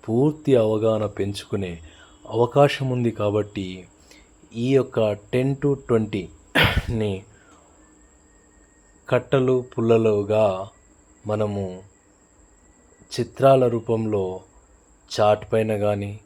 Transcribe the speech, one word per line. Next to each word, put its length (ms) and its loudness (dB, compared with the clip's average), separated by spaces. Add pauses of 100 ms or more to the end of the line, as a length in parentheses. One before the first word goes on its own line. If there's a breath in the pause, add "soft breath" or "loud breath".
పూర్తి 460 2
అవగాహన 500 2
పెంచుకునే 720 -6 (500 loud breath)
అవకాశం 600 2
ఉంది. 220 0
కాబట్టి 760 -4 (680 soft breath)
ఈ 200 0
యొక్క 380 2
టెన్ 420 -2 (100)
to 80 2
ట్వంటీని 1500 -2 (1900 soft breath)
కట్టలు 560 0 (120)
పుల్లలుగా 920 2 (580)
మనము 560 -4 (1400)
చిత్రాల 480 4
రూపంలో 760 -2 (800)
చార్ట్ 320 2
పైన 240 0
కానీ 480 -2